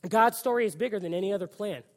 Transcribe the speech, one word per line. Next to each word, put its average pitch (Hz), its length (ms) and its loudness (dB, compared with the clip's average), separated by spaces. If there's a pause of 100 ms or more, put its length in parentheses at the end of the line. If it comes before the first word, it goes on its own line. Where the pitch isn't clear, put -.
God's 226 300 4
story 240 260 0
is 202 100 -2
bigger 214 240 -4
than 175 140 -6
any 190 220 -2
other 180 120 -4
plan. 180 360 -8 (140)